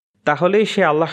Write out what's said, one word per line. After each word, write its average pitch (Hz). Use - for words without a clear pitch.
তাহলেই 180
সে -
আল্লাহ 156